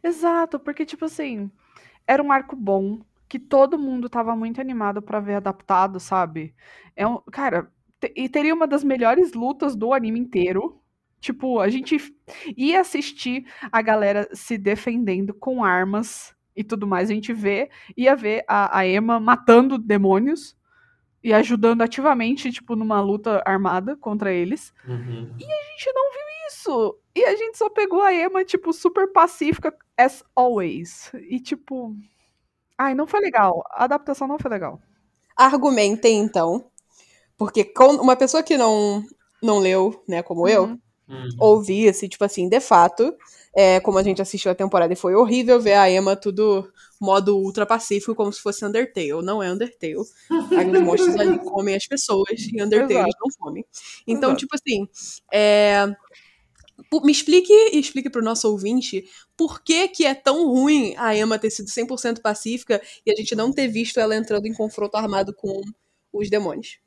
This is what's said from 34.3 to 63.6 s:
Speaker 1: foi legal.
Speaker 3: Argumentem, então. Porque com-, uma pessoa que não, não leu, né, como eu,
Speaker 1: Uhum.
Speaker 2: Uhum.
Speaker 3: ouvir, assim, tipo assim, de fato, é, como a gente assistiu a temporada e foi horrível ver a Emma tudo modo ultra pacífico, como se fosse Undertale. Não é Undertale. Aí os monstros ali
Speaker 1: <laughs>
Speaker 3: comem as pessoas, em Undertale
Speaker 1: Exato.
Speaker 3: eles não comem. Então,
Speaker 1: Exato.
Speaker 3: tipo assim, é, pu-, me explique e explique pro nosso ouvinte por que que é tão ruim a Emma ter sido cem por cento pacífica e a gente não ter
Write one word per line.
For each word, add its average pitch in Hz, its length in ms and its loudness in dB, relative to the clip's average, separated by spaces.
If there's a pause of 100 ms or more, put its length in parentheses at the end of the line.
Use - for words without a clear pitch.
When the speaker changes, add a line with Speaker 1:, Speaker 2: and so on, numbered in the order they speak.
Speaker 1:
foi 262 140 -8
legal. 165 280 -8 (560)
Speaker 3:
Argumentem, 240 840 4
então. 196 500 -2 (640)
Porque 208 280 -2
com-, 269 380 6
uma 254 140 6
pessoa 269 280 2
que 320 140 0
não, 208 460 2 (380)
não 214 180 2
leu, 190 480 2
né, 175 140 -4
como 170 260 -2
eu, 214 300 2 (320)
Speaker 1:
Uhum. 131 100 -16
Speaker 2:
Uhum. 127 100 -10 (100)
Speaker 3:
ouvir, 214 480 6
assim, 190 220 0
tipo - 160 -2
assim, 185 240 -4
de 226 100 2
fato, 202 560 2 (400)
é, 185 240 6
como 196 180 0
a 190 60 2
gente 196 180 -2
assistiu 196 300 -4
a 180 40 0
temporada 180 360 0
e 180 60 -2
foi 185 180 0
horrível 240 420 4
ver 214 180 4
a 196 140 6
Emma 196 280 2
tudo 196 520 -2 (300)
modo 196 380 2
ultra 196 280 -2
pacífico, 220 480 -4
como 208 200 -2
se - 80 -14
fosse 202 240 -6
Undertale. 196 580 -4
Não 202 180 -4
é 185 80 -4
Undertale. 185 460 -8 (640)
Aí 370 120 2
os 381 120 4
monstros 349 340 2
ali 349 240 2
Speaker 1:
<laughs> 359 80 -10
Speaker 3:
comem 196 280 -2
as 196 120 -6
pessoas, 208 400 -2 (260)
em 214 80 -4
Undertale 226 300 2
Speaker 1:
Exato. 226 160 2
Speaker 3:
eles - 160 -4
não 269 160 -4
comem. 160 260 -12 (400)
Então, 262 260 0
Speaker 1:
Exato. 269 100 0
Speaker 3:
tipo 269 140 -10
assim, 208 300 -4 (460)
é, 208 560 4 (1040)
pu-, 302 140 0
me 302 80 8
explique 359 400 4
e 440 260 8
explique 269 300 -4
pro 240 120 -2
nosso 220 300 0
ouvinte 208 540 -4 (320)
por - 260 -4
que 339 240 2
que 339 180 -2
é 269 80 2
tão 285 320 0
ruim 262 520 2
a 220 180 -2
Emma 214 240 0
ter 220 120 -2
sido 208 180 -12
cem 240 180 -4
por 247 120 -8
cento 233 220 -6
pacífica 220 600 -4 (240)
e 220 80 2
a - 20 2
gente 214 180 -6
não 226 200 -2
ter 269 160 -2